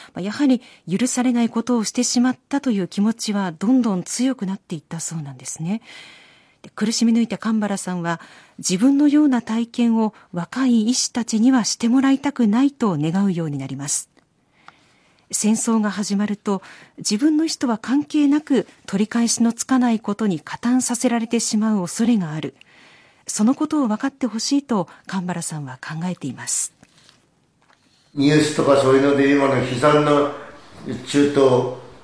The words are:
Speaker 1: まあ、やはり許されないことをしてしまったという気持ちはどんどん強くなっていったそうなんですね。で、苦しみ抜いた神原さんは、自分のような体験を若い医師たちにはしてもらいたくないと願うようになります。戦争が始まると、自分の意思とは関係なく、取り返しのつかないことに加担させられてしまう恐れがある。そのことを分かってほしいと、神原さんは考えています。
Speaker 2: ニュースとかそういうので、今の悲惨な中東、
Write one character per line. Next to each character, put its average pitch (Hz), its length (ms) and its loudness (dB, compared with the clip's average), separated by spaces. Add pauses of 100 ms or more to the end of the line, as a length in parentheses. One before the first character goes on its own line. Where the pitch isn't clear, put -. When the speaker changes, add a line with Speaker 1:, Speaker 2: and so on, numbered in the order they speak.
(140)
Speaker 1:
ま - 40 -10
あ、 - 20 -6
や 196 120 -6
は 285 140 0
り 254 160 4 (280)
許 196 160 0
さ 247 160 -2
れ 247 100 2
な 240 120 2
い 226 40 2
こ 226 140 -4
と 247 140 0
を 220 80 0
し - 80 -6
て 247 100 0
し 240 180 0
ま 254 100 2
っ 240 80 -4 (100)
た 277 120 -2
と 262 120 0
い 202 80 0
う 170 80 -4
気 - 120 -4
持 214 140 2
ち - 180 -6
は 196 200 -2
ど 175 160 -4
ん 254 140 4
ど 220 120 0
ん 180 80 -2
強 254 320 -2
く 208 120 -8
な 190 80 -4
っ 202 40 -6
て - 160 -12
い 160 40 -6
っ 147 40 -14
た - 160 -12
そ 160 180 -8
う 160 60 -6
な 139 100 -12
ん 127 60 -20
で - 80 -20
す - 160 -10
ね。 190 180 -4 (800)
で、 - 120 -20
苦 214 160 -2
し 233 140 0
み 233 100 4
抜 233 60 4
い 226 80 0
た 185 100 -6
神 220 220 -2
原 196 160 -2
さ 185 160 -6
ん 180 100 -6
は、 170 180 -4 (380)
自 180 180 -2
分 269 220 4
の 294 80 4
よ 294 180 4
う 294 40 4
な 254 120 2
体 233 280 -2
験 233 300 0
を 214 160 -2 (180)
若 180 340 -4
い 226 220 4
医 254 60 2
師 - 180 -4
た 233 120 -4
ち 226 140 -2
に 240 140 4
は 254 100 4
し - 140 -4
て 233 120 0
も 254 120 4
ら 269 100 4
い 269 80 2
た 269 140 -4
く 240 160 2
な 233 160 4
い 277 80 2
と 196 260 0
願 165 260 0
う 196 80 2
よ 165 120 -4
う 156 60 -4
に 143 80 -6
な 135 100 -8
り 135 80 -10
ま 143 100 -10
す。 - 240 -6 (1200)
戦 220 240 0
争 226 260 0
が 208 100 0
始 196 260 -4
ま 208 80 0
る 208 120 -4
と、 196 260 -4 (340)
自 - 220 -2
分 302 180 2
の 311 80 2
意 330 40 0
思 - 80 -6
と 269 120 -2
は 220 100 0
関 277 260 0
係 294 220 2
な 294 140 4
く、 262 260 0 (200)
取 202 180 0
り 208 40 -2
返 233 200 0
し - 140 0
の 233 100 2
つ 233 120 -8
か 262 140 2
な 247 140 2
い 214 80 0
こ 202 140 -6
と 220 120 -2
に 175 140 0
加 - 180 -12
担 247 220 0
さ 240 160 -2
せ 254 120 0
ら 233 100 0
れ 226 80 -4
て 233 120 0
し 220 200 -2
ま 214 160 0
う 196 80 0
恐 196 240 -4
れ 240 100 4
が 170 160 -2
あ 156 80 -6
る。 143 140 -8 (720)
そ - 180 -2
の 247 100 4
こ 302 120 -4
と 302 180 0
を 240 40 0
分 214 100 -2
か - 100 -4
っ - 20 -6
て - 160 -6
ほ 214 120 -6
し 277 200 -2
い 277 40 -2
と、 202 260 -2 (180)
神 180 220 -4
原 175 140 -6
さ 160 160 -8
ん 147 80 -8
は 127 160 -14
考 160 240 -8
え 180 100 -6
て - 100 -10
い 131 60 -6
ま - 160 -14
す。 - 240 -4 (1400)
Speaker 2:
ニ 143 180 2
ュ 156 40 6
ー 151 40 6
ス - 160 0
と - 80 0
か 139 140 4
そ 131 140 4
う - 20 8
い 135 60 6
う 143 100 2
の 139 60 2
で、 139 140 4
今 139 180 2
の 127 80 0
悲 123 220 -2
惨 147 260 4
な 147 280 2 (760)
中 143 240 2
東、 139 120 2 (600)